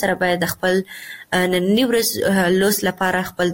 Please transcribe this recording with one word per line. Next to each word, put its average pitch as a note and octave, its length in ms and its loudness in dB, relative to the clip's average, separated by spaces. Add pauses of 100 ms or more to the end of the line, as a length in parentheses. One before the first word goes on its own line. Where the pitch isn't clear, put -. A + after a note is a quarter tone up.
سره F#3+ 120 0
باید F3+ 260 0
د E3+ 140 -2
خپل، F#3 280 0 (500)
آه، F3+ 140 2
ننني F#3 400 2
ورځ، A3+ 220 0 (220)
آه، F#3+ 180 2 (120)
لوست G3+ 240 0
لپاره F#3 460 -2
خپل F3+ 240 -2